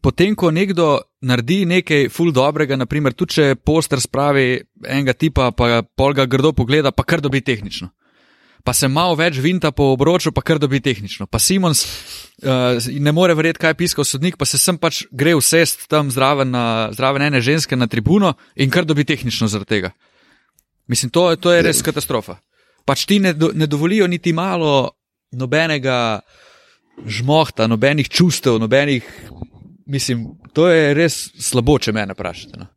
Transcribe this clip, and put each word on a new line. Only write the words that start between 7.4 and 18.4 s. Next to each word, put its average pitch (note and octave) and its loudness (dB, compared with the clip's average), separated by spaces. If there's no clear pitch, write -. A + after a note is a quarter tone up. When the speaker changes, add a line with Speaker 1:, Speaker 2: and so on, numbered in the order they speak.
Speaker 1:
tehnično. G2+ -6
Pa B2 -4
se C3+ 0
malo E3 0
več D#3+ 0
vinta D#3+ 0
po C#3+ 0
obroču, D3+ 2
pa C3+ -4
kar D#3 0
dobi C#3 0
tehnično. G#2 -6
Pa A#2 -6
Simons, F#3 0
eh, B2+ 0
ne D3 0
more F3 4
verjeti, D#3+ 0
kaj E3 2
je D#3 -2
piskal D#3 -2
sodnik, E3 -2
pa C#3 -4
se - -2
sem F3+ 2
pač - -4
gre D3 2
usest D#3+ 2
tam D3 0
zraven C3+ 0
na, A#2+ -2
zraven C3+ -2
ene C#3+ 2
ženske C#3+ 0
na B2 0
tribuno D#3+ 2